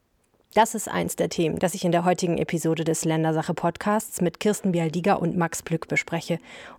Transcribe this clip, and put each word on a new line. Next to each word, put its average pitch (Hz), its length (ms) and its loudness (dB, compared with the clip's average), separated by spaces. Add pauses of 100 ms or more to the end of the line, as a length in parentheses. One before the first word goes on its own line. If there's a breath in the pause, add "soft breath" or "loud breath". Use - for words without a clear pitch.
(540)
Das 220 220 4
ist 208 120 -6
eins 175 300 -2
der 175 120 2
Themen, 160 300 0
das 185 160 0
ich - 80 -6
in 175 80 2
der 170 140 4
heutigen 170 340 2
Episode 160 440 0
des 160 220 0
Ländersache-Podcasts 160 1160 0
mit 170 180 0
Kirsten 202 320 0
Bialdiger 170 500 2
und 165 160 -2
Max 170 240 -2
Plück - 260 -4
bespreche, 165 520 -4 (400 loud breath)